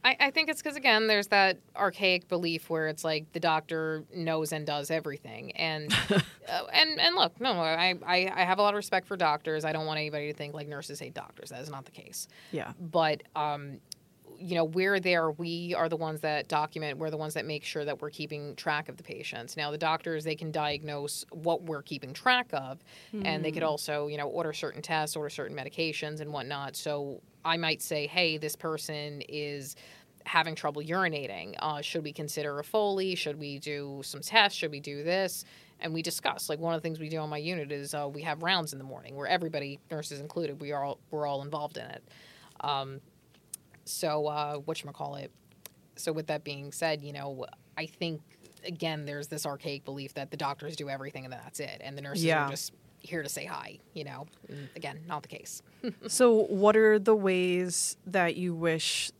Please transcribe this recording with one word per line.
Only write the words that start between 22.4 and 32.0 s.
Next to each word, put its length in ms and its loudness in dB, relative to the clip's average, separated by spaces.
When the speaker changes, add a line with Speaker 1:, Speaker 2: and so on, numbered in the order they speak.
Speaker 1:
of, 280 -6
and 200 0
they 80 0
could 100 -2
Speaker 2:
Hmm. 60 4
Speaker 1:
also, 400 -2
you 80 -6
know, 120 -2
order 260 -2
certain 260 -6
tests, 340 0
order 140 -4
certain 280 -6
medications 640 -4
and 120 -8
whatnot. 420 -6
So 460 -4
I 140 4
might 240 2
say, 240 0
"Hey, 320 2
this 180 -4
person 720 -4
is 480 -6
having 300 2
trouble 280 -2
urinating. 760 -2
Uh, 240 -2
should 220 -2